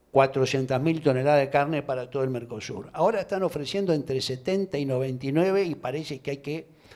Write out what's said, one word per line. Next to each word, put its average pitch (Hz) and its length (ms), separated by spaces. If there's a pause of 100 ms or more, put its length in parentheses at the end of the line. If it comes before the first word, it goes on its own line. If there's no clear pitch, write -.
cuatrocientas 135 720
mil 160 180
toneladas 143 400
de 135 100
carne 143 340
para 127 260
todo 135 140
el 131 80
Mercosur. 117 600
Ahora 190 300
están 190 220
ofreciendo 170 500
entre 135 260
setenta 185 580
y 143 80
noventa 131 420
y 135 40
nueve 190 320
y 160 120
parece 139 440
que 143 120
hay 143 60
que 151 300 (280)